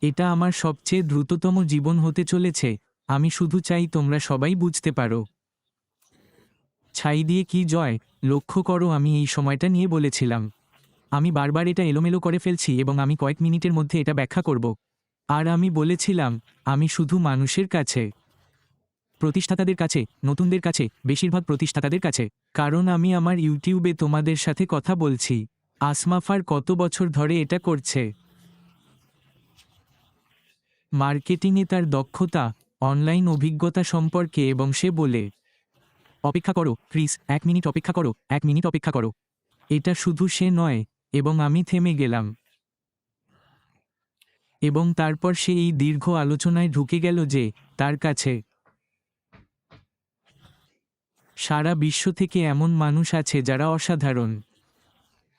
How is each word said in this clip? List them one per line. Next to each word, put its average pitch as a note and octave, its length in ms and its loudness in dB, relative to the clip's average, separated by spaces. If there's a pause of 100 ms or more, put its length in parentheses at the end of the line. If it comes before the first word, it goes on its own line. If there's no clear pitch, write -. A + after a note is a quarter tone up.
"এটা F3 300 0
আমার F3 200 2
সবচেয়ে E3+ 500 -2
দ্রুততম E3+ 640 0
জীবন D3+ 340 2
হতে D#3+ 260 0
চলেছে, E3 520 0 (320)
আমি D3 220 2
শুধু E3+ 300 0
চাই F3 260 0
তোমরা D3 320 0
সবাই C#3+ 360 0
বুঝতে E3+ 380 0
পারো।" A#2 320 -2 (1700)
ছাই D#3 300 -2
দিয়ে F3 200 0
কি F3+ 200 -2
জয়, D#3 340 -2 (260)
লক্ষ্য C#3+ 380 -2
করো F3+ 260 0
আমি D3+ 280 2
এই D3 100 2
সময়টা C#3 420 -2
নিয়ে F#3 180 2
বলেছিলাম। B2+ 640 0 (600)
আমি D3+ 220 2
বারবার D3 360 0
এটা F3+ 140 0
এলোমেলো E3 380 2
করে F3 180 0
ফেলছি E3 420 0
এবং C3+ 180 0
আমি C#3 180 0
কয়েক D3 260 0
মিনিটের E3 300 0
মধ্যে D#3 280 0
এটা D3+ 140 0
ব্যাখ্যা C#3 280 -2
করব। A#2+ 320 0 (540)
আর D3+ 200 0
আমি F3 220 2
বলেছিলাম, D#3 680 0 (240)
"আমি C#3+ 240 2
শুধু D#3+ 300 0
মানুষের D3 500 0
কাছে, B2 420 -2 (1080)
প্রতিষ্ঠাতাদের F3+ 580 -2
কাছে, D#3 280 0 (200)
নতুনদের F3 360 0
কাছে, D#3+ 280 -2 (180)
বেশিরভাগ E3+ 360 0
প্রতিষ্ঠাতাদের D3 580 0
কাছে, C3 280 -2 (260)
কারণ D#3 340 2
আমি F3+ 260 2
আমার F3 220 2
YouTube-এ E3+ 580 0
তোমাদের D3+ 420 0
সাথে D#3+ 320 -2
কথা D#3+ 260 0
বলছি।" C3 520 0 (340)
আসমাফার F3 600 0
কত D3+ 300 -2
বছর F3+ 360 0
ধরে D3+ 320 0
এটা D#3 180 -2
করছে। C3+ 540 -2 (2750)
মার্কেটিংয়ে F#3+ 720 0
তার F3 260 0
দক্ষতা, C#3 640 -2 (260)
অনলাইন D#3 480 2
অভিজ্ঞতা D#3+ 560 0
সম্পর্কে D#3+ 640 0
এবং C3+ 240 0
সে F3+ 180 0
বলে, B2 400 0 (920)
"অপেক্ষা E3+ 300 -2
করো, D#3+ 220 0
ক্রিস, - 440 -2 (100)
এক C#3+ 180 0
মিনিট F3 220 2
অপেক্ষা E3 240 -2
করো, B2 220 -2 (140)
এক C#3+ 160 0
মিনিট D3+ 220 2
অপেক্ষা D#3+ 240 -2
করো।" A2+ 220 0 (560)
এটা D3+ 260 0
শুধু F3 340 0
সে F#3 220 0
নয়, D#3+ 340 2 (280)
এবং D3+ 280 2
আমি D3+ 240 2
থেমে F3 300 2
গেলাম। A#2 420 0 (2250)
এবং D#3 320 2
তারপর D#3+ 420 0
সে - 180 -2
এই E3+ 200 2
দীর্ঘ D3 360 0
আলোচনায় E3+ 600 0
ঢুকে D3 320 0
গেল E3+ 260 0
যে B2+ 260 0 (240)
তার C#3+ 220 0
কাছে C3+ 440 -2 (3000)
সারা D#3 380 0
বিশ্ব D#3 380 0
থেকে F3+ 300 0
এমন D#3 280 2
মানুষ D#3 440 2
আছে D3+ 280 0
যারা C3+ 260 0
অসাধারণ, C#3 720 -2 (1000)